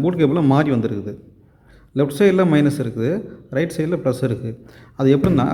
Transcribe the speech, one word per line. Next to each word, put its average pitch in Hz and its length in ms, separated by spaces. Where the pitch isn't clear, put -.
பூட் 170 160
கேபிளில் 156 260
மாறி 143 260
வந்திருக்குது. 104 440
லெஃப்ட் 143 240
சைடில் 190 340
மைனஸ் 147 300
இருக்குது, 120 400
ரைட் 165 280
சைடில் 160 260
ப்ளஸ் 127 180
இருக்குது. 117 360
அது 139 220
எப்படின்னா, 139 360